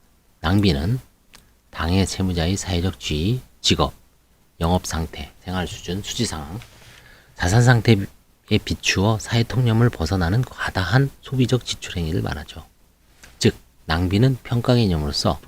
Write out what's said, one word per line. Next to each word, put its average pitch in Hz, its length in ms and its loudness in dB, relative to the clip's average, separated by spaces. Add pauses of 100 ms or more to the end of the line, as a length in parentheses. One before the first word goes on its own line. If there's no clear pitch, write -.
(400)
낭비는 98 580 2 (720)
당해 92 360 0
채무자의 90 500 -2
사회적 90 420 -2
지위, 92 420 -2 (200)
직업, - 320 2 (680)
영업 85 260 0
상태, 78 440 -8 (100)
생활 92 260 -6
수준, 95 360 -8
수지 - 240 -4
상황, 76 320 -8 (760)
자산 101 280 2
상태에 117 340 6 (680)
비추어 104 540 0
사회 117 240 -2
통념을 117 480 2
벗어나는 92 520 0
과다한 117 680 -2 (120)
소비적 127 420 0
지출 - 320 -10
행위를 85 260 -2
말하죠. 76 420 -8 (760)
즉, - 180 2 (300)
낭비는 98 560 2
평가 123 320 0
개념으로서 85 720 0